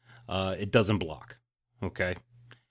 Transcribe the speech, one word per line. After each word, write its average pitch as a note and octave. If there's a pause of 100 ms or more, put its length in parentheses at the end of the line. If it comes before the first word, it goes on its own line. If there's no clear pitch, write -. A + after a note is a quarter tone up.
(280)
uh, F#2+
it G2
doesn't G#2+
block. - (440)
Okay? F#2 (540)